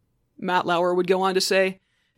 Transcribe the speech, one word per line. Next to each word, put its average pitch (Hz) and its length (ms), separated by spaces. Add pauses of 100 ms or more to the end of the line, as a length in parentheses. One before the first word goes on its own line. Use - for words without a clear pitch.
(380)
Matt 180 280
Lauer 175 280
would 180 140
go 185 140
on 190 120
to 185 60
say, 190 400 (380)